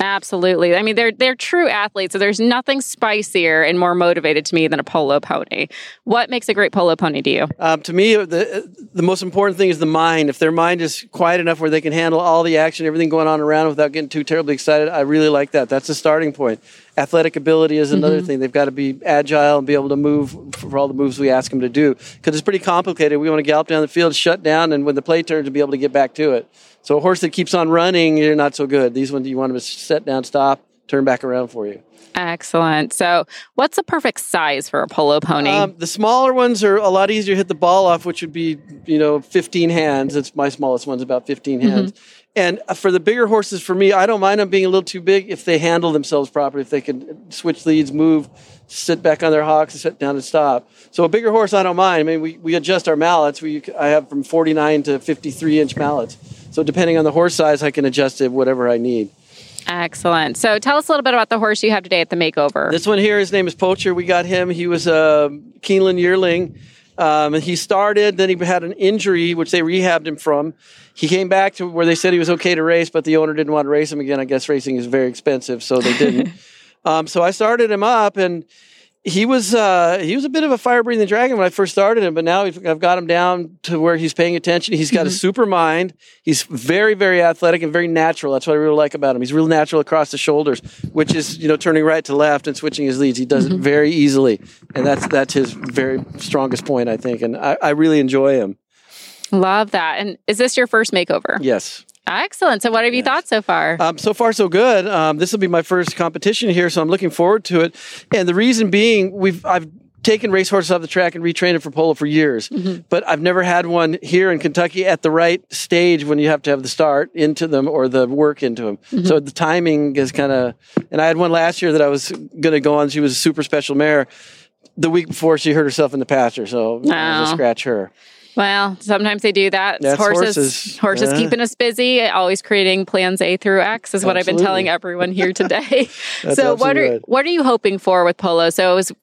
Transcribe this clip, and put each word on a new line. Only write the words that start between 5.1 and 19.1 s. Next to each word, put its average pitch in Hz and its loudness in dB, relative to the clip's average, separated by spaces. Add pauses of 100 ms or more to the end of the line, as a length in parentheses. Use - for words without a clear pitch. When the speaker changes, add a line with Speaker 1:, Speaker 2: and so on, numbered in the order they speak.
Speaker 1:
pony. - -6 (340)
What 240 -2
makes 247 -6
a 214 -2
great 202 0
polo 175 2
pony 147 -4
to 139 0
you? 143 0 (120)
Speaker 2:
Um, 160 0
to 170 -10
me, 208 4
the, 190 -6
the 175 -2
most 185 0
important 185 -2
thing 190 2
is 165 0
the 160 0
mind. 160 2
If 131 -12
their 160 2
mind 170 0
is - -6
quiet 175 0
enough 165 -2
where 156 0
they 156 2
can 151 -4
handle 165 0
all 170 2
the 165 2
action, 160 0
everything 160 0
going 156 0
on 156 0
around 156 2
without 147 0
getting 151 -6
too 147 -6
terribly 156 -2
excited, 151 2
I 165 -2
really 151 2
like 143 2
that. 135 0
That's 135 -2
a 156 -6
starting 156 0
point. 127 -4 (380)
Athletic 160 0
ability 156 2
is 147 2
another 170 2
Speaker 1:
Mm-hmm. 180 -6
Speaker 2:
thing. 139 -2
They've 131 -2
gotta 143 0
be 135 -4
agile 147 2